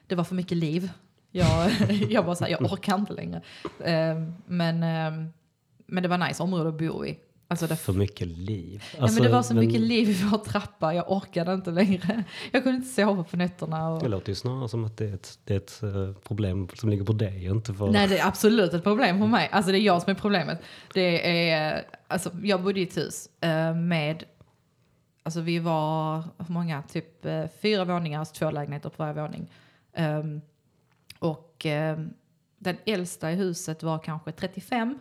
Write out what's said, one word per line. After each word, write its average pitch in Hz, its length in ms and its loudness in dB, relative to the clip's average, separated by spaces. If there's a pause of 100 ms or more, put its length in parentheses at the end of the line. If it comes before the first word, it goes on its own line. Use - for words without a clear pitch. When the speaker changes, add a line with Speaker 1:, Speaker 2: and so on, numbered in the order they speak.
Speaker 1:
Det - 80 -6
var 175 100 0
för 175 100 -4
mycket 180 240 -2
liv. 170 320 0 (400)
Jag, 170 400 4 (200)
<laughs> 202 180 2
jag 202 160 2
bara 175 100 -2
så 175 100 -2
här, - 60 0
jag - 220 0
orkar 190 220 -2
inte 196 180 -2
längre. 170 300 -8 (420)
Ehm, 160 500 0 (120)
men, 165 360 0
ehm, 160 460 -2 (580)
men 180 160 -2
det 180 60 0
var 180 100 2
nice 151 240 -2
område 170 260 0
att 156 100 -4
bo 156 280 -2
i. 151 120 -6 (300)
Alltså, 165 180 -2
det 160 100 -2
Speaker 2:
För - 160 -2
mycket 92 360 0
liv. 90 540 -8 (140)
Speaker 1:
Ja, 127 60 0
Speaker 2:
Alltså, 113 120 6
Speaker 1:
men 131 160 6
det 117 60 8
var - 60 6
så - 120 0
Speaker 2:
men 113 120 8
Speaker 1:
mycket 160 140 4
liv 226 300 4
i 185 140 2
vår 208 140 4
trappa. 180 560 -2
Jag 175 180 -2
orkade 185 420 0
inte 185 160 -4
längre. 185 540 2 (280)
Jag 254 100 4
kunde 262 140 2
inte 254 120 -6
sova 196 360 2
på 175 120 -6
nätterna 160 520 -2
och 160 140 -2
Speaker 2:
Det 131 60 0
låter 95 200 -2
ju 101 60 -2
snarare 127 340 -4
som 117 160 -2
att 110 120 -6
det 113 140 -4
är 98 40 -6
ett, - 300 -14
det 101 100 -2
är - 40 2
ett, - 240 -10
eh, 98 300 -2 (100)
problem 98 520 -2
som 107 160 0
ligger 98 140 2
på 113 80 2
dig 98 380 -2
och 104 60 2
inte 110 180 -4
för 101 160 0
Speaker 1:
Nej, 208 180 6
det 190 100 4
är 151 100 2
absolut 202 460 4
ett 170 80 -2
problem 202 360 2
för 208 80 4
mig. 214 260 4
Alltså, 190 200 4
det 196 60 4
är 220 40 4
jag 180 200 4
som 196 80 0
är 190 40 0
problemet. 165 480 0 (320)
Det 170 560 2
är, 156 340 0 (240)
alltså, 180 220 -4 (120)
jag 190 200 2
bodde 196 180 0
i - 20 0
ett 180 140 -6
hus, - 320 -6 (120)
eh, 165 340 0
med, 165 500 0 (960)
alltså, 165 180 -4
vi 170 180 0
var, 160 640 0 (160)
hur 170 160 -8
många? 165 280 -2
Typ, - 420 -10
eh, 156 200 -4 (180)
fyra 208 220 2
våningar, 170 340 -2
alltså 156 160 -8
två 156 160 -2
lägenheter 147 380 -6
på - 140 -8
varje 151 200 -4
våning. 165 280 -10 (420)
Ehm, 151 480 -2 (800)
och, - 480 -6
ehm, 156 440 -2 (480)
den 180 180 -4 (100)
äldsta 180 460 -4
i - 20 0
huset 175 480 -4
var 160 160 -2
kanske 156 340 -8
trettiofem. 226 680 -4